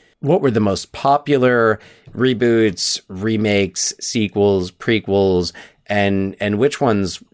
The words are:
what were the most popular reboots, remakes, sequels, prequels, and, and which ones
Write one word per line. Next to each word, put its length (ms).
what 200
were 100
the 100
most 320
popular 880
reboots, 960
remakes, 920
sequels, 720
prequels, 840
and, 540
and 180
which 220
ones 420